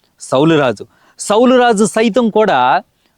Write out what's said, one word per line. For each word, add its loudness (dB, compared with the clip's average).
సౌలు 0
రాజు. -4
సౌలు 0
రాజు 2
సైతం -2
కూడా 0